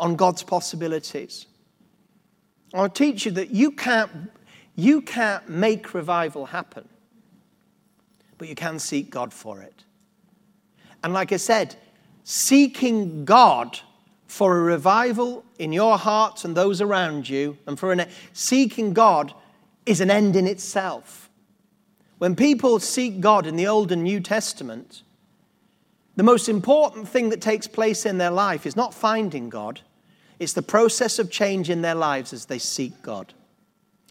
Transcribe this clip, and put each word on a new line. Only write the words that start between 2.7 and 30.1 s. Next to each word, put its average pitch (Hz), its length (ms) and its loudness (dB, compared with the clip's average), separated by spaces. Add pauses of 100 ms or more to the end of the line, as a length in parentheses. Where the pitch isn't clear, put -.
I'll 190 140 0
teach 277 360 0
you 226 80 -4
that 180 180 -6
you 254 200 2
can't, 226 400 -2 (640)
you 277 260 4
can't 214 480 -4
make 214 460 -2
revival 160 520 -4
happen, 160 420 -12 (1500)
but 165 100 -16
you 156 80 -16
can 160 240 -8
seek 147 320 -6
God 123 220 -8
for 101 300 -16
it. - 220 -20 (1160)
And 165 100 -4
like 190 200 -2
I 190 60 0
said, 208 360 -2 (480)
seeking 226 1040 2
God 160 560 4 (480)
for 185 300 2
a 175 40 2
revival 220 840 2 (140)
in 156 140 -6
your 208 260 4
hearts 214 460 0
and 170 120 -6
those 190 240 2
around 175 480 -2
you, 143 380 -4
and 143 100 -8
for 185 140 -2
an, 180 160 0 (260)
seeking 233 600 0
God 170 420 4 (520)
is 190 140 2
an 185 80 2
end 202 280 4
in 185 100 4
itself. 190 840 -6 (880)
When 175 180 0
people 247 420 4
seek 220 420 -4
God 202 240 4
in 160 120 -6
the 175 100 0
Old 214 240 2
and 170 140 0
New 196 160 0
Testament, 156 840 -6 (1120)
the 190 80 0
most 240 260 6
important 226 600 2
thing 240 220 0
that 202 100 -4
takes 214 260 -2
place 220 400 -2
in 190 120 -2
their 175 120 0
life 180 360 -2
is 143 100 -8
not 226 180 -2
finding 202 540 -2
God, 110 320 -10 (580)